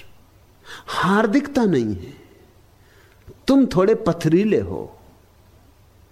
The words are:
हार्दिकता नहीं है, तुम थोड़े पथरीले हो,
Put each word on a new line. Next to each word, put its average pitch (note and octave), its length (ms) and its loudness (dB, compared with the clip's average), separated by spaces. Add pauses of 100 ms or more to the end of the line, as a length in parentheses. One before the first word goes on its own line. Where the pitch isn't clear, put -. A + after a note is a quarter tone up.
(880)
हार्दिकता A3 760 0
नहीं A#2+ 300 0
है, - 180 -14 (1300)
तुम C4+ 180 4
थोड़े F#3+ 300 2
पथरीले F3 640 0
हो, F2 400 -8 (1120)